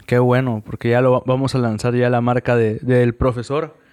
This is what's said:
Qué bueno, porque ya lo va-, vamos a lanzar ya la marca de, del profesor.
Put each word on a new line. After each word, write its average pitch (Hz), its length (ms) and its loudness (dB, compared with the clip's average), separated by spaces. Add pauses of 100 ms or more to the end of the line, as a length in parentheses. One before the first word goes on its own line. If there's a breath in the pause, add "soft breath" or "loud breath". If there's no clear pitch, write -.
Qué 123 140 2
bueno, 123 480 2
porque - 240 -4
ya 120 100 2
lo 127 120 2
va-, 127 120 0
vamos 131 300 -2
a 135 40 -2
lanzar 120 360 -2
ya 123 160 2
la 120 100 2
marca 123 360 0
de, 110 260 2
del 123 320 2
profesor. 131 640 -4 (160 loud breath)